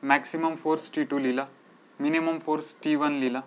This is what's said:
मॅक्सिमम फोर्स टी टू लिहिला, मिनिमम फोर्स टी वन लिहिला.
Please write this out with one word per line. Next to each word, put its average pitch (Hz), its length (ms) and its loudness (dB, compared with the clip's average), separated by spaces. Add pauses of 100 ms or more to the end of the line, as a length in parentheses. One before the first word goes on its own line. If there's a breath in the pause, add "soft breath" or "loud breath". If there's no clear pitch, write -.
मॅक्सिमम 156 520 2
फोर्स 156 400 0
टी 151 80 2
टू 139 160 0
लिहिला, 131 260 0 (540)
मिनिमम 160 400 0
फोर्स 151 440 -4
टी 151 120 2
वन 147 160 2
लिहिला. 131 360 -2